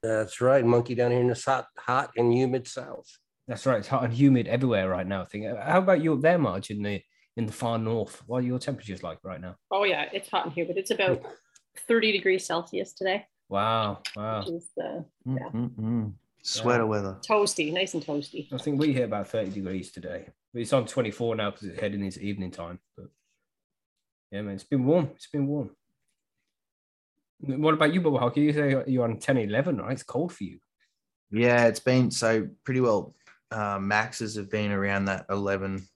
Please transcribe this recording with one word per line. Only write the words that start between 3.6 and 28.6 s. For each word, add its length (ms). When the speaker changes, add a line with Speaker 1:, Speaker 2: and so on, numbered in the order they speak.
Speaker 2:
right. 120
It's 100
hot 160
and 80
humid 340
everywhere 420
right 180
now, 160
I 20
think. 220
Uh, 140
how 180
about 240
you 120
up 60
there, 180
Marge, 320
in 120
the, 200
in 100
the 60
far 260
north? 480
What 120
are 80
your 140
temperatures 420
like 220
right 160
now? 160
Speaker 3:
Oh, 100
yeah. 300
It's 180
hot 140
and 100
humid. 220
It's 160
about 280
Speaker 1:
<laughs> 340
Speaker 3:
thirty 240
degrees 340
Celsius 460
today. 340
Speaker 2:
Wow. 540
Wow. 260
Speaker 3:
Which 100
is, 180
uh, 200
Speaker 4:
Mm, 140
Speaker 3:
yeah. 80
Speaker 4:
mm, 100
mm. 420
Sweater 420
Speaker 2:
Yeah. 40
Speaker 4:
weather. 300
Speaker 3:
Toasty. 440
Nice 220
and 100
toasty. 480
Speaker 2:
I 60
think 220
we 120
hit 120
about 240
thirty 220
degrees 400
today. 380
But 100
it's 100
on 140
twenty-four 500
now 140
'cause 140
it's 160
heading 240
into 160
evening 320
time. 260
But... 100
Yeah, 120
man, 120
it's 100
been 200
warm. 320
It's 120
been 200
warm. 220
What 340
about 180
you, 80
Bubba 200
Hockey? 220
You 100
say 340